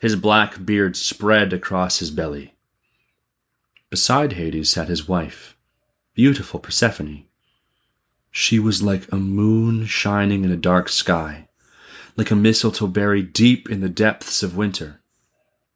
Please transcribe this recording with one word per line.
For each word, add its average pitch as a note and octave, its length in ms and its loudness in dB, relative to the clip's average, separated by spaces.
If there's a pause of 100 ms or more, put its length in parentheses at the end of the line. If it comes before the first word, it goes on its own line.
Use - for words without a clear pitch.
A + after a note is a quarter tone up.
his A2 160 0
black G#2 480 2
beard G2+ 320 2
spread G#2 560 0
across F#2 460 -2
his E2 120 -6
belly. D2+ 440 -8 (1400)
Beside C#3 420 2
Hades D#2+ 380 -4
sat E2+ 180 -2
his E2 180 -4
wife, E2 480 -4 (600)
beautiful C3 440 2
Persephone. D2+ 680 -4 (1080)
She - 280 0
was G#2+ 220 0
like G2 280 -2
a G2 60 -4
moon A2 720 2
shining G2+ 580 0
in F2+ 80 2
a F2 40 0
dark F2+ 320 2
sky, D#2 600 -4 (680)
like A2 140 -2
a G#2+ 60 4
mistletoe A2 500 2
berry G2+ 360 0
deep A#2 460 2
in G#2 120 -4
the F#2+ 80 -2
depths G#2 560 -2
of F2+ 120 -6
winter. F#2+ 440 -6 (760)